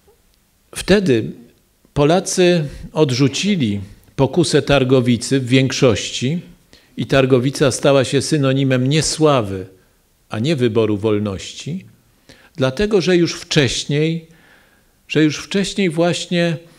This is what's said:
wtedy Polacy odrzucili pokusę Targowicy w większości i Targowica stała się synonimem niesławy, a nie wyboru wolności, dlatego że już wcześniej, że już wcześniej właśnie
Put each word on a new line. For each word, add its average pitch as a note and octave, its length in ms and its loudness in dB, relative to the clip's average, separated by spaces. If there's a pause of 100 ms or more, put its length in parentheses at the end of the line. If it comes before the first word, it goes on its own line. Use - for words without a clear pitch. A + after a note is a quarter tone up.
(760)
wtedy E3 580 0 (600)
Polacy F3 720 2 (280)
odrzucili C3+ 880 0 (360)
pokusę C#3+ 460 2
Targowicy C3 800 2
w A#2+ 60 -6
większości C3 920 0 (560)
i A#2 100 -6
Targowica C3 640 2
stała C#3 340 2
się C3 180 0
synonimem C3+ 640 0
niesławy, C3+ 800 0 (640)
a A2 100 -8
nie D3 180 -2
wyboru A2 400 0
wolności, G#2+ 880 -6 (720)
dlatego G3 440 0
że F3 160 2
już E3+ 180 0
wcześniej, D#3 920 -2 (800)
że D3+ 160 2
już D3 120 0
wcześniej G3 540 -4
właśnie E3+ 680 -2 (220)